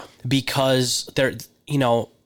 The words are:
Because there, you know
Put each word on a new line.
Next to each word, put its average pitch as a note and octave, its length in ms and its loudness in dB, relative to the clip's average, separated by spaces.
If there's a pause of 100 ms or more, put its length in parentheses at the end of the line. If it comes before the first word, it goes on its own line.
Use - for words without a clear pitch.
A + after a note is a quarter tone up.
(260)
Because C3 880 0
there, C3 200 0 (320)
you D3 120 -2
know A#2 320 2 (160)